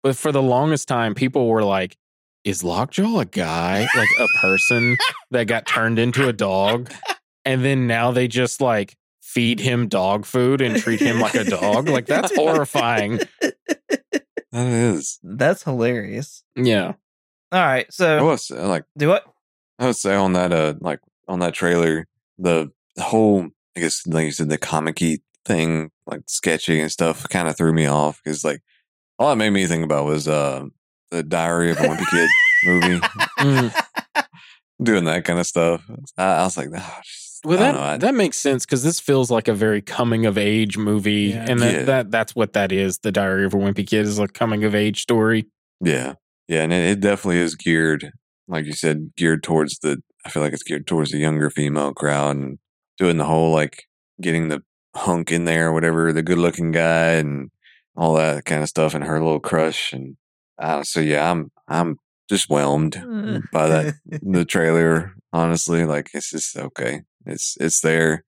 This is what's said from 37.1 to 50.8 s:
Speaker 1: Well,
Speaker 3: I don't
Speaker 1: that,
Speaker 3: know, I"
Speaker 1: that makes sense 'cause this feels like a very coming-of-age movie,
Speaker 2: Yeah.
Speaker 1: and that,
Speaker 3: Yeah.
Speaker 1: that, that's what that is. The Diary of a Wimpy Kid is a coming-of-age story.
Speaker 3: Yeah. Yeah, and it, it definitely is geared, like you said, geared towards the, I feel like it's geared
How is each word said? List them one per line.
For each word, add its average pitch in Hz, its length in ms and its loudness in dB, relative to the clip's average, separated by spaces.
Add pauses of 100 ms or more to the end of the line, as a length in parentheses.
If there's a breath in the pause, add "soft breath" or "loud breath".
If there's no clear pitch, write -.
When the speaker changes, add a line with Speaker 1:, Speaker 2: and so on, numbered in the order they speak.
Speaker 1:
Well, 170 140 2
Speaker 3:
I 180 80 4
don't 185 80 2
Speaker 1:
that, 135 60 -4
Speaker 3:
know, 143 60 -2
I" 147 120 -2
Speaker 1:
that 233 160 2
makes 196 220 0
sense 131 300 0
'cause 127 180 -2
this 165 160 0
feels 135 300 2
like 113 180 2
a 113 60 2
very 104 280 2
coming-of-age 107 960 0
movie, 104 560 0
Speaker 2:
Yeah. 113 140 -8
Speaker 1:
and 123 120 2
that, 120 140 4
Speaker 3:
Yeah. 69 100 0
Speaker 1:
that, 127 280 0
that's 113 240 -2
what 110 180 0
that 98 180 0
is. 95 260 0
The 107 140 -2
Diary 98 320 0
of 95 100 0
a - 20 0
Wimpy 98 300 0
Kid 107 200 0
is 104 120 -2
a 101 100 0
coming-of-age 104 760 -2
story. 110 440 2 (340)
Speaker 3:
Yeah. 69 340 0 (340)
Yeah, 80 140 2
and 82 100 0
it, 87 120 2
it 98 160 2
definitely 98 400 2
is 80 160 0
geared, 80 560 0 (360)
like 80 160 -4
you 76 100 -10
said, 76 420 -2
geared 82 280 2
towards 78 360 0
the, 73 220 -2 (220)
I - 60 -14
feel 76 120 -4
like 73 100 -2
it's 71 120 -10
geared 73 220 -8